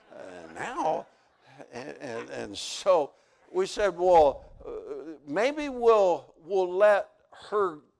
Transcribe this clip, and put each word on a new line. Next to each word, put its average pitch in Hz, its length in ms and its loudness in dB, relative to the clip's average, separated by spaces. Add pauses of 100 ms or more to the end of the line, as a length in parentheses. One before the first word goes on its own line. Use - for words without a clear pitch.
(120)
uh, 87 400 -18
now." 160 540 -4 (680)
And, 139 280 -12
and, 120 300 -10
and 113 280 -12
so - 540 0 (400)
we 185 140 -2
said, 190 300 -2
"Well, 170 480 6 (220)
uh, 143 40 -12 (580)
maybe 277 400 -2
we'll, 220 680 2 (100)
we'll 185 280 -2
let 202 360 4 (420)
her 185 280 0 (220)